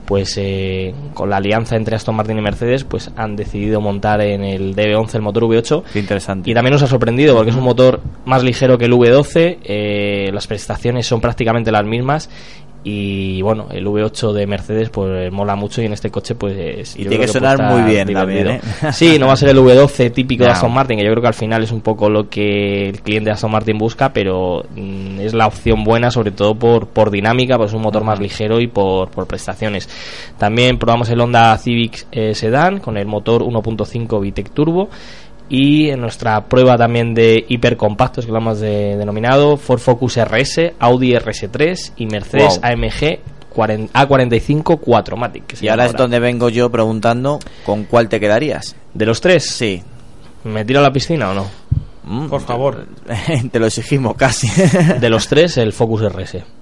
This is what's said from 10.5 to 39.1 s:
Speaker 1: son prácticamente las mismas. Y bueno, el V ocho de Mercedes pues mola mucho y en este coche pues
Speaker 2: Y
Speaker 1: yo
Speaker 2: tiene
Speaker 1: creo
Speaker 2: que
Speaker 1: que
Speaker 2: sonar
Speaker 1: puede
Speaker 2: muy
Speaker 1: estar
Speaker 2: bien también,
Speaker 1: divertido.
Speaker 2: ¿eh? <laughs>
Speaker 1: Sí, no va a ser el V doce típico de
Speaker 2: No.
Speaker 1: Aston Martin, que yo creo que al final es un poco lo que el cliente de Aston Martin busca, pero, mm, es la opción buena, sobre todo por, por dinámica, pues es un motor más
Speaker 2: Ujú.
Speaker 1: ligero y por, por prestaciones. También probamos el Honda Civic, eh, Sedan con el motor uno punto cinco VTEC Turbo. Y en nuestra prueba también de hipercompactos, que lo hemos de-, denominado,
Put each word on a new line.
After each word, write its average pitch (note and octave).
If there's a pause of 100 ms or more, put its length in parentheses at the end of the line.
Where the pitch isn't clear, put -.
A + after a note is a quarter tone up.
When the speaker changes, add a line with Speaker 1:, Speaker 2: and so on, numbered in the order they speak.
Speaker 1:
son A2+
prácticamente A2+
las G#2+
mismas. B2+ (580)
Y G2
bueno, G#2+
el F#2+
V G#2
ocho G#2+
de G2+
Mercedes G#2+
pues F#2
mola G2+
mucho G#2
y A2+
en G#2
este G#2
coche A2+
pues G2
Speaker 2:
Y G2+
Speaker 1:
yo G2
Speaker 2:
tiene G#2+
Speaker 1:
creo -
Speaker 2:
que B2+
Speaker 1:
que -
Speaker 2:
sonar C3+
Speaker 1:
puede G#2
Speaker 2:
muy A2
Speaker 1:
estar G2
Speaker 2:
bien G2
también, F#2+
Speaker 1:
divertido. A#2
Speaker 2:
¿eh? C#3
<laughs> -
Speaker 1:
Sí, D#3+
no C3+
va C3+
a C3
ser C#3
el C3+
V B2+
doce C3+
típico B2+
de A#2+
Speaker 2:
No. A#2
Speaker 1:
Aston A#2
Martin, B2
que G#2
yo G#2+
creo A#2
que A#2+
al A2+
final A2+
es A2+
un A2
poco G#2
lo G#2+
que G2+
el G2
cliente G#2+
de -
Aston G#2+
Martin G#2+
busca, A2+
pero, F#2 (120)
mm, G2
es G#2+
la A2+
opción A2
buena, A#2
sobre G#2+
todo G#2
por, A#2
por G#2+
dinámica, A#2
pues G#2+
es A2
un A2
motor G#2+
más G#2+
Speaker 2:
Ujú. G2+
Speaker 1:
ligero A2
y A#2+
por, F#2+
por F#2
prestaciones. G2+ (480)
También A#2+
probamos A#2
el A#2
Honda A#2
Civic, A#2
eh, A2
Sedan D3+
con G#2+
el G2+
motor G#2+
uno A#2
punto G#2+
cinco A2+
VTEC G2
Turbo. E3 (560)
Y D3
en C3
nuestra A2
prueba B2+
también A#2
de A2+
hipercompactos, A#2+
que A2+
lo A2+
hemos A2
de-, G#2
denominado, B2